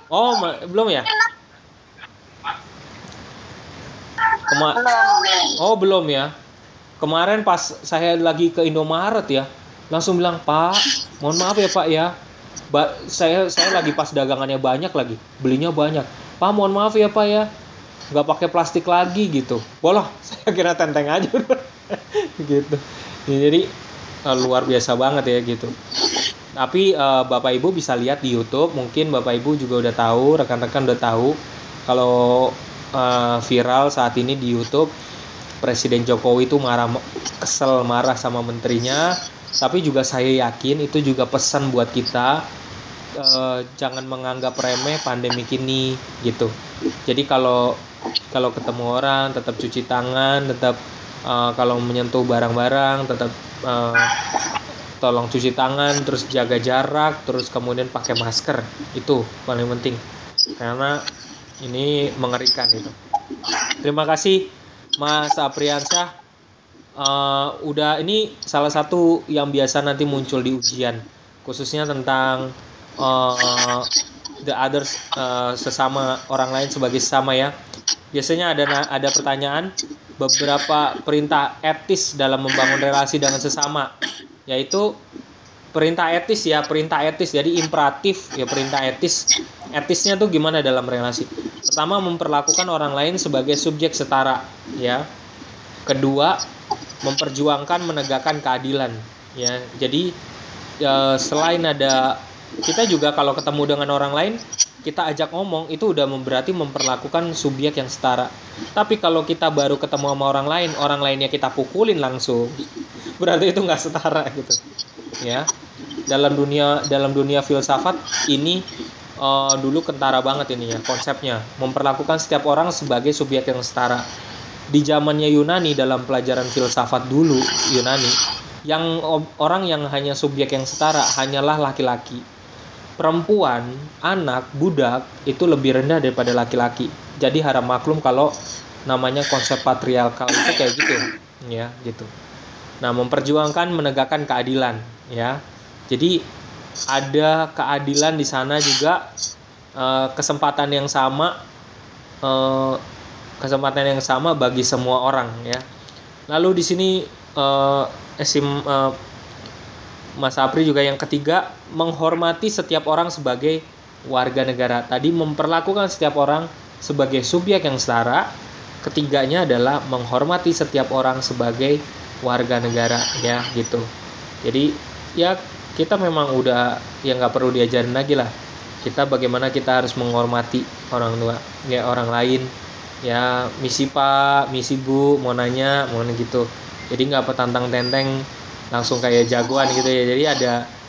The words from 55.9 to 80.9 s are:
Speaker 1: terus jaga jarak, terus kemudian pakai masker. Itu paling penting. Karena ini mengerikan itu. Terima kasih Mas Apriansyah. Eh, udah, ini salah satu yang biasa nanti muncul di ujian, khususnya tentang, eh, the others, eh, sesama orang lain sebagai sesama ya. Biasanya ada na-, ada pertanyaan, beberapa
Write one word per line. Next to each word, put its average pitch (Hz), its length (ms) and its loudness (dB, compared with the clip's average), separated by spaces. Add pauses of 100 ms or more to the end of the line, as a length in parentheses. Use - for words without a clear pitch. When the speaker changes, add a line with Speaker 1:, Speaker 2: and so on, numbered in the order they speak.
Speaker 1:
terus 135 240 -2
jaga 123 320 2
jarak, 139 640 2
terus 123 280 -4
kemudian 123 360 -2
pakai 120 320 -2
masker. 117 440 -2 (360)
Itu 127 240 2 (240)
paling 120 200 0 (120)
penting. 120 160 -2 (640)
Karena 131 400 -2 (640)
ini 139 560 0
mengerikan 127 520 0
itu. - 200 -2 (880)
Terima 147 280 0
kasih 190 440 2 (480)
Mas 147 400 0
Apriansyah. 147 720 0 (880)
Eh, 139 500 0 (140)
udah, 151 400 0
ini 208 400 0
salah 147 320 0
satu 165 560 4
yang 143 240 0
biasa 139 320 2
nanti 139 160 0
muncul 135 400 0
di 131 80 0
ujian, 123 480 -2 (480)
khususnya 139 400 -4
tentang, 131 640 0 (480)
eh, 123 840 0 (600)
the 143 80 -4
others, 139 480 -2 (160)
eh, 123 400 -2
sesama 131 720 -2
orang 131 240 0
lain 135 240 0
sebagai 127 240 0
sesama 131 400 2
ya. 139 160 0 (560)
Biasanya 165 400 0
ada 143 160 2
na-, 143 240 0
ada 139 240 0
pertanyaan, 143 560 0 (480)
beberapa 143 880 2